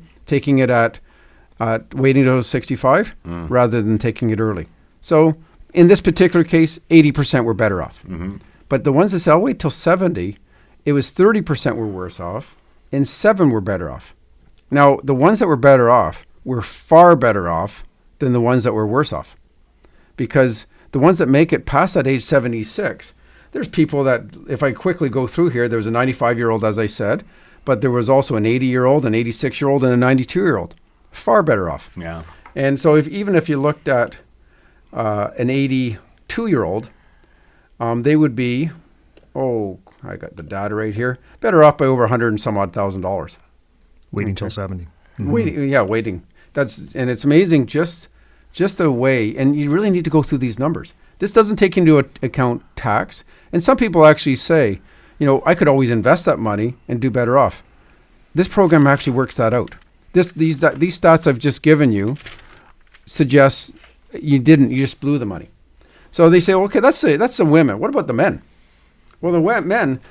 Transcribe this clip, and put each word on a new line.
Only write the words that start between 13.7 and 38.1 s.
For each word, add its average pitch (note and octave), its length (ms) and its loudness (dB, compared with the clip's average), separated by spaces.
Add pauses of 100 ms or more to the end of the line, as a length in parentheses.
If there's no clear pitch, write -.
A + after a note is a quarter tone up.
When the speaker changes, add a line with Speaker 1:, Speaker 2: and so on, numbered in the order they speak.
Speaker 1:
off. - 240 -18 (560)
Now, C#3+ 340 4
the C#3+ 120 -2
ones F3+ 240 2
that G#3+ 80 0
were D#3 80 2
better B2+ 340 6
off A2 360 0 (180)
were B2+ 180 -6
far E3+ 540 4
better G#2+ 320 0
off E2+ 380 -6 (340)
than C3 140 -2
the B2 80 0
ones A#2+ 240 0
that A#2 80 0
were G#2+ 140 -2
worse C3 260 -2
off, C#2+ 240 -12 (800)
because C3 480 0 (260)
the C#3 80 -2
ones E3 200 4
that D3+ 100 0
make D3 240 2
it - 120 -4
past D#3+ 280 0
that C#3 140 -2
age C3+ 160 -2
seventy-six, B2 920 -4 (380)
there's C4+ 160 -8
people D3+ 380 -2
that, B2+ 180 0 (260)
if C#3 140 -4
I C3+ 80 0
quickly F3 380 -4
go B2+ 180 -4
through E3+ 220 -2
here, A#2+ 180 -2
there A2+ 100 -4
was G#2+ 100 -4
a A2+ 40 -4
ninety-five-year-old, A#2 720 -2
as G#2+ 160 -2
I A2 80 -2
said, A2 360 -4 (420)
but B2 160 -2
there C3 100 0
was A#2+ 180 -2
also C3+ 260 2
an G#2+ 100 -2
eighty-year-old, B2+ 600 0
an A2 80 0
eighty-six-year-old, B2+ 720 -2
and B2+ 100 2
a B2 40 2
ninety-two-year-old. B2+ 760 0 (380)
Far G#3+ 320 0
better G#2+ 260 0
off. - 280 -12
Speaker 2:
Yeah. E2 260 -12 (320)
Speaker 1:
And C#3 240 -2
so D3+ 160 4
if, D3+ 120 2
even G3+ 280 -4
if D#3+ 140 0
you C#3+ 120 -4
looked D3 260 -4
at, B2 300 -2 (760)
uh, G#2 440 -4
an B2 120 -4
eighty-two-year-old, B2+ 1400 -4 (920)
um, A#2 240 -4
they D3 120 2